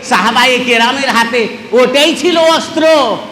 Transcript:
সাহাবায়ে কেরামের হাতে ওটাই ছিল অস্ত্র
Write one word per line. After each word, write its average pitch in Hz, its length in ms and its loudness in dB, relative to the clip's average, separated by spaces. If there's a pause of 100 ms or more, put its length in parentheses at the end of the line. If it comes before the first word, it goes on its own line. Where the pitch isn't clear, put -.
সাহাবায়ে 233 540 0
কেরামের 247 520 0
হাতে 226 380 -2 (240)
ওটাই 262 420 2
ছিল 330 240 -2
অস্ত্র 311 800 2 (160)